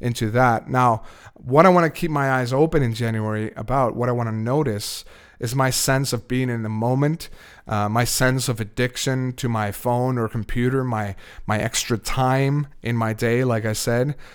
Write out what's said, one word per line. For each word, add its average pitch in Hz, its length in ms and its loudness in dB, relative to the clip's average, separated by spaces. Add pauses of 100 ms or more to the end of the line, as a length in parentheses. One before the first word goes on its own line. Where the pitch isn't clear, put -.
into 117 320 -2
that. 120 360 4
Now, 123 360 2 (300)
what 139 320 4
I - 20 8
wanna 175 200 6
keep 156 220 -4
my 139 220 0
eyes 127 200 0
open 156 300 2
in 113 120 0
January 107 600 -2
about, 123 400 0
what 120 140 -2
I 123 40 0
wanna 117 200 -2
notice 110 720 -2 (340)
is 123 160 -6
my 131 160 2
sense 135 420 0
of 120 140 -4
being 127 240 -2
in 117 140 -4
the 107 40 -4
moment, 131 600 0 (400)
uh, 104 200 0
my 113 140 2
sense 127 460 0
of 117 120 -2
addiction 127 720 -2
to - 140 -4
my 107 220 -2
phone 123 480 -2
or 113 100 -2
computer, 123 540 0
my, 107 320 -4 (320)
my 107 140 0
extra - 360 -2
time 135 720 0 (160)
in 120 140 -2
my 113 160 0
day, 117 320 0
like 113 200 0
I 110 80 0
said, 127 440 0 (180)